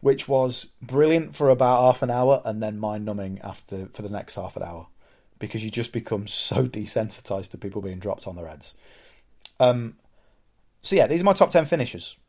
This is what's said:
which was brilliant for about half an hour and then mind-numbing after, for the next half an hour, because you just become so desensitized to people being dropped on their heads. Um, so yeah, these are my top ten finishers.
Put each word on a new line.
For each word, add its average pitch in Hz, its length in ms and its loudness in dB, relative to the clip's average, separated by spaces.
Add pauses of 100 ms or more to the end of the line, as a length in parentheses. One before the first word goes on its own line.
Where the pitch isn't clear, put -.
which 139 280 2
was 131 380 0 (160)
brilliant 151 520 2
for 143 140 2
about 127 320 6
half 127 220 4
an 123 80 -2
hour 127 340 2
and 110 180 -6
then 107 160 -6
mind-numbing 104 640 -6
after, 95 520 -12
for - 80 -14
the 104 80 -8
next 101 240 -10
half 95 240 -10
an 95 40 -6
hour, 85 260 -14 (500)
because 110 260 -8
you 110 60 -6
just 113 200 -6
become 107 360 -6
so - 400 -2
desensitized 104 840 -6
to - 80 -18
people 101 240 -10
being 95 180 -10
dropped 98 280 -8
on 90 100 -12
their 85 100 -12
heads. 76 280 -18 (840)
Um, 120 380 2 (880)
so - 140 -2
yeah, 139 100 8
these 165 160 6
are - 20 -2
my 196 80 6
top 185 160 6
ten 165 160 4
finishers. 123 540 -6 (100)